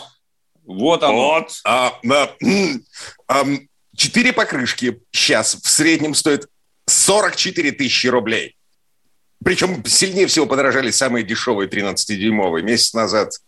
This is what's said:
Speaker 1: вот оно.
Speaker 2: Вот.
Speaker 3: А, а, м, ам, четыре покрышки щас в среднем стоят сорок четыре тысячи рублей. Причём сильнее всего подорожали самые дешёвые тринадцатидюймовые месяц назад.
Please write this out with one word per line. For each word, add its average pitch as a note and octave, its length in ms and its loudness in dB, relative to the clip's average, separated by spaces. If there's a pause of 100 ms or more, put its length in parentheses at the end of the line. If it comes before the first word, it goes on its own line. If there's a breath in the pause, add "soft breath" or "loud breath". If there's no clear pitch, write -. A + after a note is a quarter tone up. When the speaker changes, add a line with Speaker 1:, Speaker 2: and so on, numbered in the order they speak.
(640)
Speaker 1:
вот C#3+ 380 0
оно. C#3 320 4
Speaker 2:
Вот. - 300 -4
Speaker 3:
А, B2 280 0 (180)
а, C#3+ 200 2 (120)
м, F3+ 400 0 (460 loud breath)
ам, C#3 320 0 (340)
четыре B3 380 0
покрышки B2+ 680 -2 (100)
щас - 500 0
в - 60 -2
среднем D#3 460 2
стоят C#3+ 320 0 (400)
сорок G3 500 2
четыре F3 340 -2
тысячи B2+ 360 -2
рублей. A2+ 500 -2 (880)
Причём F3+ 400 0
сильнее F#3+ 420 2
всего D3+ 200 2
подорожали C3 440 0
самые A2+ 340 0
дешёвые G#2 440 -2
тринадцатидюймовые G2+ 960 -2
месяц A2+ 320 0
назад. G#2+ 380 0 (160)